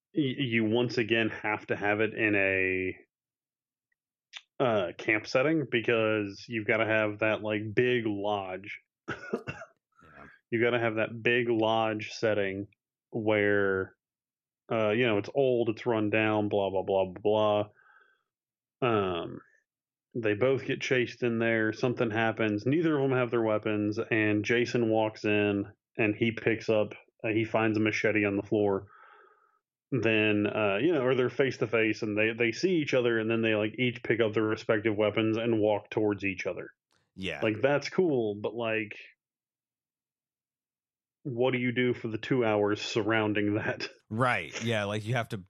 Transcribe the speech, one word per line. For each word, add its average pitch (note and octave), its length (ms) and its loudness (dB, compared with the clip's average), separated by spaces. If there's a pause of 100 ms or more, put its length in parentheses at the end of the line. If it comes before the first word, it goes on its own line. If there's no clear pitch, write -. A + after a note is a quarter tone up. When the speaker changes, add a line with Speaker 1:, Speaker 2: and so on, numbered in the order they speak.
(120)
Speaker 1:
y-, C#3 240 0
you A#2 280 0
once A#2 320 0
again A2+ 320 2
have G#2+ 380 -6
to A2+ 80 -2
have G#2 260 0
it A2 120 0
in G#2+ 220 0
a, F#2 600 0 (1600)
uh, G#2+ 380 0
camp G#2+ 300 -2
setting, D3 420 2
because A2 760 0
you've A2+ 200 -6
gotta A2+ 180 2
have G#2+ 340 0
that, G#2+ 220 2
like, G#2+ 320 -4
big B2 320 2
lodge. G2+ 760 -4 (260)
<coughs> - 100 -8 (840)
Speaker 2:
Yeah. - 260 -20 (240)
Speaker 1:
You A2+ 100 0
gotta A#2+ 180 2
have A2+ 160 0
that A2+ 280 -4
big A#2+ 260 0
lodge A2 600 0
setting G2+ 560 -2 (440)
where, G#2 840 0 (760)
uh, A2 200 2
you A#2+ 160 2
know, G#2+ 100 2
it's G#2+ 180 -4
old, B2 340 2
it's G#2+ 160 -6
run G#2+ 240 0
down, G#2+ 400 2
blah, G2+ 200 0
blah, F#2 140 -2
blah, F#2+ 220 2
blah, G#2 640 2 (1120)
blah. B2+ 80 0
Um, F2+ 500 -2 (760)
they A2 200 0
both C3 300 0
get C3 160 -4
chased B2 420 -2
in A#2 160 0
there. A2+ 340 2
Something A#2+ 380 -2
happens. A2 540 0
Neither D#3 320 2
of C3+ 120 0
them C3 80 2
have A#2+ 140 0
their A#2+ 120 2
weapons, G#2+ 560 0 (120)
and G#2+ 340 2
Jason A#2+ 440 2
walks A2 360 0
in, G#2 420 2 (300)
and G#2+ 180 2
he A#2 160 0
picks A2+ 380 -2
up, G#2+ 240 0 (300)
uh, A#2 60 -2
he A2 160 0
finds A2 320 2
a G#2+ 40 2
machete G#2+ 440 2
on G2+ 120 0
the G#2 60 -2
floor. G2+ 440 0 (1040)
Then, G#2+ 560 2
uh, G2+ 340 0
you E3+ 120 2
know, C#3+ 100 0
or B2+ 120 2
they're B2 140 2
face C3 280 -2
to A#2+ 100 -2
face, A2 340 0
and G#2+ 160 -2
they, A2 200 2
they A#2 160 2
see F3+ 240 0
each C#3+ 160 0
other, A#2+ 260 2
and A2 100 0
then A2+ 120 0
they, A2 140 2
like, G#2+ 240 0
each B2 240 -2
pick A#2 180 2
up G#2+ 120 2
their A2 100 2
respective G#2+ 520 0
weapons G#2+ 420 2
and A2+ 220 0
walk G#2 300 2
towards G#2 340 0
each F#2+ 240 -4
other. - 240 -8 (440)
Speaker 2:
Yeah. F#2 280 -4
Speaker 1:
Like, G#2+ 180 0
that's C#3 280 2
cool, B2+ 460 0
but, G#2+ 200 -6
like, A2 400 -4 (2250)
what B2+ 280 0
do B2 80 0
you B2 120 0
do B2 220 2
for A#2+ 140 -6
the A2 100 -4
two B2 280 0
hours G#2 360 2
surrounding G#2+ 720 0
that? G2 380 -4
<laughs> - 60 -20 (100)
Speaker 2:
Right. A2 520 -2
Yeah. A2+ 220 -2
Like, G#2 220 -4
you A2+ 100 -4
have A#2 140 -4
to, G2+ 200 -10